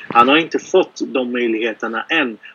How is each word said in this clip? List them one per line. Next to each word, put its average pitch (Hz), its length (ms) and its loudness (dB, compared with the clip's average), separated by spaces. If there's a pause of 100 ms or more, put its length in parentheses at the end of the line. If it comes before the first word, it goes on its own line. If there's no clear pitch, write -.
han 117 200 4
har 143 100 6
inte 156 220 -2
fått - 480 0
de 123 240 -4
möjligheterna 113 800 -4
än. 139 280 -2 (180)